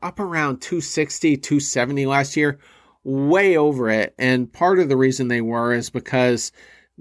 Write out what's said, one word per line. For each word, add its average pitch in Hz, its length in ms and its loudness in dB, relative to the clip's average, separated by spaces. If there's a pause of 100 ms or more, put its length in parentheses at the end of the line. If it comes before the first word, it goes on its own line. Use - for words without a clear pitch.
up 180 160 -10
around 156 420 -4
two 175 200 -4
sixty, 151 560 0
two 143 240 0
seventy 139 460 -2
last 139 300 0
year, 147 220 0 (460)
way 160 520 2
over 143 320 2
it. 110 300 0
And 127 340 0
part 185 280 2
of 170 80 2
the 135 80 2
reason 131 320 2
they 120 140 0
were 117 300 0
is 117 180 -2
because 123 600 0 (500)